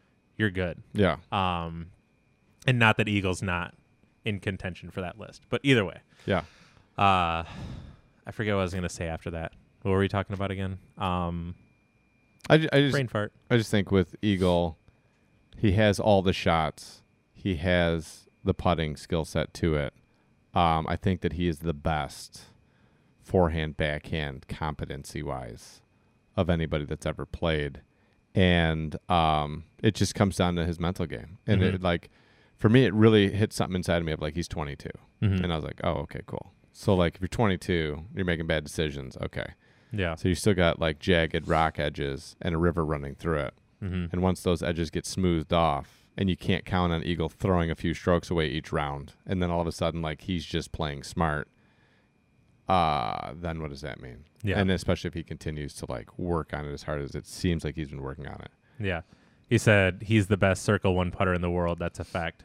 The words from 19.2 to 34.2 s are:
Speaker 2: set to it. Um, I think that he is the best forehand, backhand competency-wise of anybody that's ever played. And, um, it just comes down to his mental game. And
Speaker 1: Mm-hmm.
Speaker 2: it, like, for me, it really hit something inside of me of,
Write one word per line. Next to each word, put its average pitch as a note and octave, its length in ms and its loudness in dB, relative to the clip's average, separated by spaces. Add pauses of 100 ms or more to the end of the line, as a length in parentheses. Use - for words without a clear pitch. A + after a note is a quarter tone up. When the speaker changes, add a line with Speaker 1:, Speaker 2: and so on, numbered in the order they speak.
Speaker 2:
set - 300 -4
to D#2+ 220 0
it. C#2+ 180 -2 (600)
Um, D#2+ 360 2
I E2+ 60 -2
think F#2 260 -2
that E2 120 -2
he F2 140 -2
is E2 120 -2
the E2 140 -2
best D2 720 -6 (760)
forehand, D#2+ 560 0
backhand D2+ 680 -6
competency-wise C#2 1300 -10 (540)
of F2 140 2
anybody D#2 360 0
that's D2+ 200 -8
ever D2+ 220 -6
played. D2+ 540 -2 (520)
And, E2 640 4 (120)
um, D#2 580 2 (180)
it A2 100 4
just - 220 0
comes G2+ 200 2
down F2 200 0
to E2+ 100 0
his E2 140 -4
mental F2 260 -2
game. C#2 400 -12
And G#2 160 2
Speaker 1:
Mm-hmm. F#2 140 2
Speaker 2:
it, F2+ 80 -4
like, F2 260 0 (460)
for A2 140 4
me, B2+ 160 8
it F2 100 2
really G#2+ 360 8
hit G2+ 220 0
something F#2 220 -2
inside F2 220 0
of E2+ 80 0
me D#2 80 -2
of, D#2 80 -6